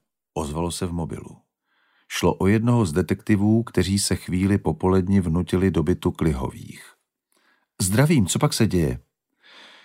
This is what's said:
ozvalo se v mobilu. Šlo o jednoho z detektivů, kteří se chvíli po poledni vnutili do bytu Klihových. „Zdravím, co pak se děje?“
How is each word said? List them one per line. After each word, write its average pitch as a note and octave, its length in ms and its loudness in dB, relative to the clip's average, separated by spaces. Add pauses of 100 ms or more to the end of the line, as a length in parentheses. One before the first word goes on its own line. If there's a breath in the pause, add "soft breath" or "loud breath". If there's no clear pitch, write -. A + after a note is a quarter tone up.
(340)
ozvalo D#2+ 380 -6
se F#2 140 -8
v E2+ 80 -6
mobilu. - 440 -10 (720)
Šlo - 260 0
o F#2+ 140 0
jednoho A2+ 380 4
z D#2 60 -2
detektivů, G#2 720 0
kteří G2 360 0
se F2+ 160 -2
chvíli F#2+ 420 0
po - 160 -2
poledni F#2+ 480 2
vnutili F2+ 500 0
do D#2+ 120 0
bytu F2 280 0
Klihových. - 720 -6 (960)
„Zdravím, A2+ 460 2
co - 120 -2
pak - 140 0
se A2 140 2
děje?“ D#2 320 0 (840 loud breath)